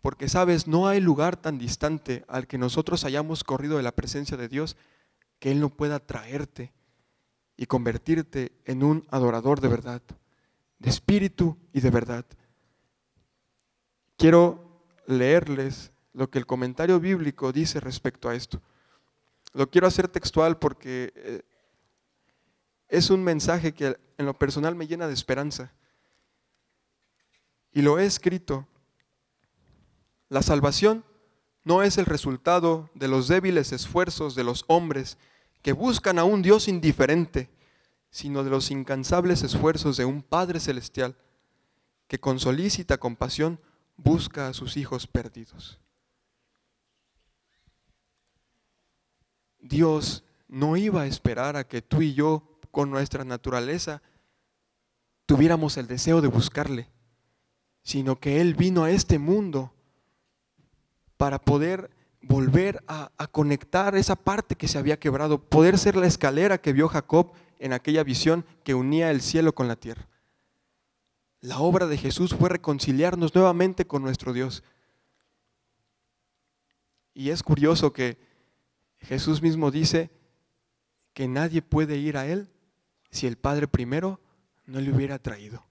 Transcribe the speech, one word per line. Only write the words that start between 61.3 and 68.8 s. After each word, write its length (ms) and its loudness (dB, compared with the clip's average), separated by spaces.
poder 540 -2
volver 640 2
a, 300 -10
a 100 -6
conectar 680 0
esa 200 2
parte 400 -4
que 120 -6
se 120 -4
había 200 0
quebrado, 440 0
poder 340 6
ser 180 2
la 120 4
escalera 520 2
que 140 0
vio 140 4
Jacob 460 2
en 140 -4
aquella 300 0
visión 420 0
que 100 -2
unía 380 2